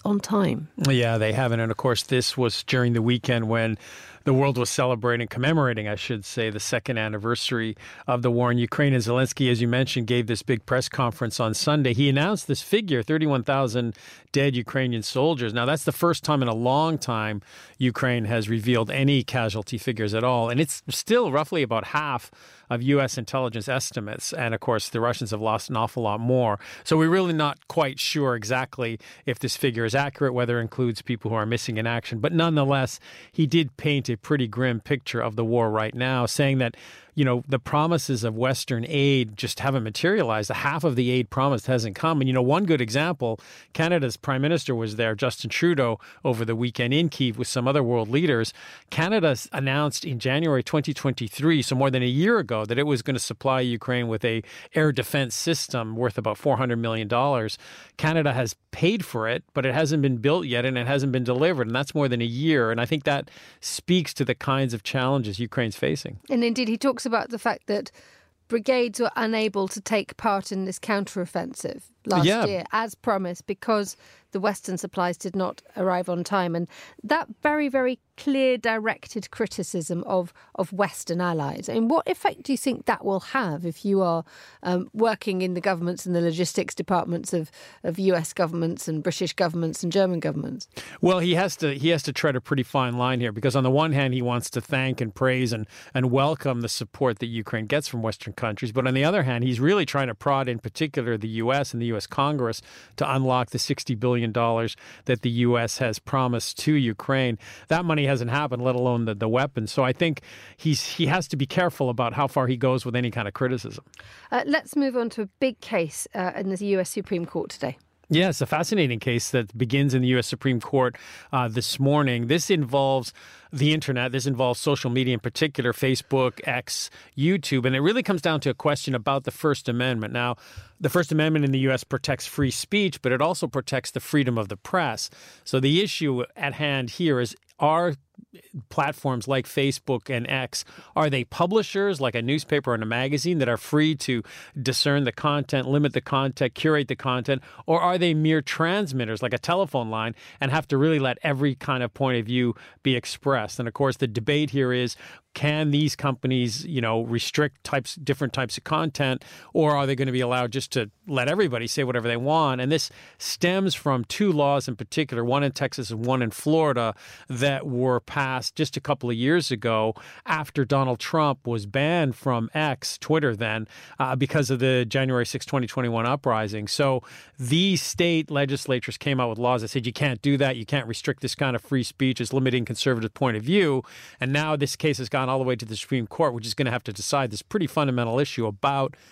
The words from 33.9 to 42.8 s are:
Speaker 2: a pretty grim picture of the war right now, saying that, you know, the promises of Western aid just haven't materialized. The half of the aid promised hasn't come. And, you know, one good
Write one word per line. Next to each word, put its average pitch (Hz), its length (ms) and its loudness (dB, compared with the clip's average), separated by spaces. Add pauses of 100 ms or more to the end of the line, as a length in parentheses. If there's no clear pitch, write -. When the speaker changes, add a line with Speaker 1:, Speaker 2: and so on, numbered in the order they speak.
Speaker 2:
a 117 80 -2
pretty 135 300 0
grim 117 320 0
picture 123 420 -4
of 117 140 -4
the 113 100 0
war 117 240 2
right 107 240 0
now, 127 320 0
saying 135 320 2
that, 120 180 0 (380)
you 147 100 2
know, 127 240 2
the 135 120 0
promises 147 680 0
of 113 100 -2
Western 123 540 0
aid 135 480 2
just - 240 -4
haven't 135 220 2
materialized. 113 640 0
The 107 60 -2
half 143 280 -2
of 139 140 2
the 123 140 4
aid 123 180 2
promised 135 380 0
hasn't 113 280 0
come. 160 240 0
And, 135 80 2
you 131 60 2
know, 127 80 4
one 151 240 4
good 160 160 4